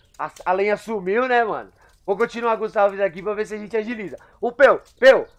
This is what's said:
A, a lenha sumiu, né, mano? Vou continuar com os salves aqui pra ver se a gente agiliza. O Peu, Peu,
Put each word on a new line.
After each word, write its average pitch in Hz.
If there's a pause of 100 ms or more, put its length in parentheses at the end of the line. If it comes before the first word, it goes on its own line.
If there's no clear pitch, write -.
(200)
A, 151 (140)
a 180
lenha 202
sumiu, 214
né, 240
mano? 127 (320)
Vou 190
continuar 233
com 208
os 196
salves 202
aqui 190
pra 202
ver 208
se 208
a 214
gente 214
agiliza. 214 (240)
O 233
Peu, 277 (180)
Peu, 233 (120)